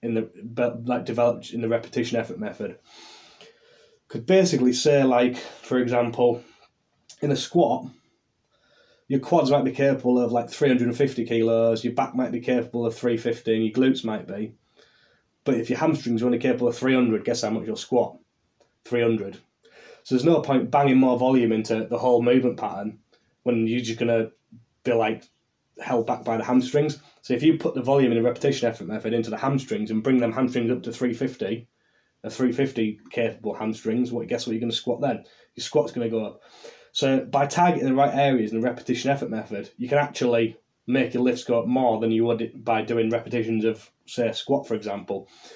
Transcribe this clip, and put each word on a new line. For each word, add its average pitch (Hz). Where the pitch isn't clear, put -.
in 117
the, 110
be-, 117
like, 120
developed 120
in 117
the 113
repetition 117
effort 110
method. 101
Could 113
basically 160
say, 139
like, 123
for -
example, 120
in 147
a -
squat, -
your 135
quads 143
might 139
be 131
capable 127
of, 117
like, 120
three -
hundred 123
and 117
fifty 131
kilos, 113
your 123
back 135
might 127
be 120
capable 120
of 117
three 120
fifty, 113
and 113
your 110
glutes 131
might 107
be. 107
But 135
if 110
your 127
hamstrings 120
are -
only 120
capable 120
of -
three 131
hundred, 113
guess 117
how 107
much 110
you'll 110
squat? -
Three 120
hundred. 104
So -
there's 127
no 165
point 131
banging 139
more 127
volume 127
into 110
the 120
whole 123
movement 123
pattern 107
when 117
you're 120
just 113
gonna 117
be, 123
like, 110
held 117
back 123
by 113
the 107
hamstrings. 139
So 131
if 117
you 156
put -
the 131
volume 135
in 113
a 113
repetition 123
effort 101
method 110
into 113
the 107
hamstrings 110
and 110
bring 131
them 113
hamstrings 123
up 127
to 113
three 123
fifty, 117
a 110
three 123
fifty 120
capable 110
hamstrings, 110
what, 117
guess 120
what 113
you're 110
gonna 117
squat -
then? 175
Your 120
squat's -
gonna 117
go 110
up. -
So 135
by 139
targeting 151
the 131
right 139
areas 131
in 113
the 123
repetition 123
effort -
method, 107
you 123
can 139
actually 117
make 127
your 123
lifts 123
go 117
up -
more 123
than 113
you 113
would 117
by 113
doing 113
repetitions 113
of, 110
say, 117
a -
squat, -
for 113
example. 101